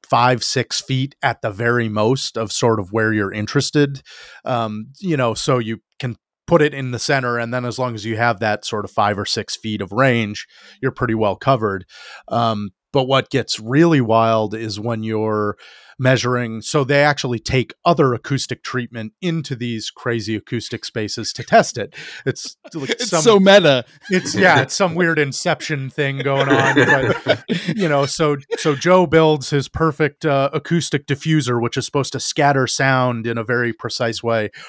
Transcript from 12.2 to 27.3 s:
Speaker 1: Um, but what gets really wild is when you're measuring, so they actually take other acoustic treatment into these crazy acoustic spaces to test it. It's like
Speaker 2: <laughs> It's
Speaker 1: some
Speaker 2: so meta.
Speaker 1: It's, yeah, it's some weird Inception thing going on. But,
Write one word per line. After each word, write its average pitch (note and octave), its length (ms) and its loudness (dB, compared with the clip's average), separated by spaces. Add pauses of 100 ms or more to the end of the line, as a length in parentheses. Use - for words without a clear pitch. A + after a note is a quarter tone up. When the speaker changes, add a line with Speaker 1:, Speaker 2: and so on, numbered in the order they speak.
Speaker 1:
Um, A2 440 -2 (220)
but C3 140 2
what C3 220 2
gets - 280 -2
really C#3 440 4
wild A2 520 2
is A2 240 -6
when A2+ 240 -6
you're G#2+ 540 -2 (420)
measuring, B2 640 0
so D3 220 -2
they C#3+ 200 2
actually C#3 360 0
take - 340 -2 (120)
other C#3+ 280 4
acoustic - 500 -6
treatment A#2 580 -8
into E3 340 -4
these A#2 360 -6
crazy A2 440 -4
acoustic - 480 -8
spaces G#2+ 480 -8
to - 120 -10
test - 340 2
it. G#2 180 -8 (300)
It's - 320 -6 (160)
like C#3+ 160 -8
Speaker 2:
<laughs> - 100 -4
It's A#3+ 100 -4
Speaker 1:
some E3 120 2
Speaker 2:
so G#3 180 6
meta. F3+ 460 6 (240)
Speaker 1:
It's, F3+ 260 -2
yeah, F3+ 260 6
it's - 140 -4
some F3 200 0
weird E3 240 2
Inception C#3+ 680 -2
thing C#3 300 -4
going C3+ 300 0
on. C3+ 260 2 (480)
But, - 240 -2